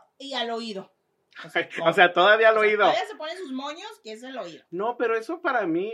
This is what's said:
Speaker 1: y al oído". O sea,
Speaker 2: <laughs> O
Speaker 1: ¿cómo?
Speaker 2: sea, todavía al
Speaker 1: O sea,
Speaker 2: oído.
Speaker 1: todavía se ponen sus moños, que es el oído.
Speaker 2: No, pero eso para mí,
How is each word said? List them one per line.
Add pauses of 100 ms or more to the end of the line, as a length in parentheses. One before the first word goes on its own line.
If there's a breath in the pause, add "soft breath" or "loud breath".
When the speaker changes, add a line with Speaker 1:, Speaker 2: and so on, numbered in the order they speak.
(180)
Speaker 1:
y
al
oído". (520)
O
sea,
Speaker 2:
<laughs>
O
Speaker 1:
¿cómo?
Speaker 2:
sea,
todavía
al
Speaker 1:
O
sea,
Speaker 2:
oído.
Speaker 1:
todavía
se
ponen
sus
moños,
que
es
el
oído.
Speaker 2:
No,
pero
eso
para
mí,